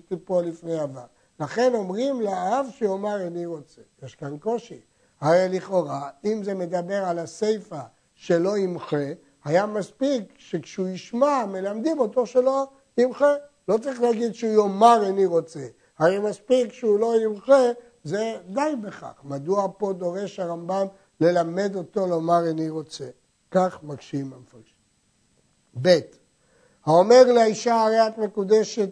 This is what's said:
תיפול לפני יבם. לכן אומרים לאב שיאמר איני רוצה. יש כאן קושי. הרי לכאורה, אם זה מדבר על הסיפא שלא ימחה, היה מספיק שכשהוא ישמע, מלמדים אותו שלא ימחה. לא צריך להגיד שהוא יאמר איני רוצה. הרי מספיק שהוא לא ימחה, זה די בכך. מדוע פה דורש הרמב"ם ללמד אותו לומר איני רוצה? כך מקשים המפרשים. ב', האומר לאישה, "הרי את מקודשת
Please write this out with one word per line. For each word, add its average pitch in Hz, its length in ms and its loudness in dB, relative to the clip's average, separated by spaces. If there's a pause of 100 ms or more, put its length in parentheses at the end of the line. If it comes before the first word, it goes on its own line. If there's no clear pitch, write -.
תיפול 180 360 -2
לפני 165 280 -8
יבם. 139 340 -6 (340)
לכן 240 340 0
אומרים 226 460 -4
לאב 202 460 -2 (120)
שיאמר 202 420 -4
איני 175 260 -8
רוצה. 160 340 -14 (220)
יש 127 120 -18
כאן 147 240 -12
קושי. 214 420 -8 (400)
הרי 175 300 4
לכאורה, 156 600 -4 (140)
אם 214 200 -4
זה 196 100 -4
מדבר 180 500 -6
על 175 140 -4
הסיפא 185 640 -4 (340)
שלא 185 440 0
ימחה, 170 480 -2 (380)
היה 175 220 2
מספיק 214 720 -4
שכשהוא - 500 -8
ישמע, 240 580 -2
מלמדים 208 520 -4
אותו 233 280 0
שלא 262 400 0 (320)
ימחה. 262 360 2 (340)
לא 202 100 2
צריך 247 220 -8
להגיד 233 340 0
שהוא 226 180 -4
יאמר 214 540 6
איני 196 200 2
רוצה. 160 400 -2 (320)
הרי 180 200 4
מספיק 208 540 -2
שהוא 208 260 0
לא 226 240 2
ימחה, 220 400 4 (420)
זה 214 320 -6 (120)
די 285 340 -2
בכך. 170 300 -14 (120)
מדוע 147 420 -2 (120)
פה 196 140 -2
דורש 185 480 -6
הרמב"ם 175 460 -4 (340)
ללמד 175 560 0
אותו 190 300 -4
לומר 170 400 2
איני 160 240 -4
רוצה? 156 340 -10 (460)
כך 185 320 0
מקשים 139 500 -10
המפרשים. 123 500 -20 (1000)
ב', 175 160 6 (840)
האומר 196 380 8 (100)
לאישה, 226 500 2
"הרי 220 240 4
את 220 120 -8
מקודשת 208 720 0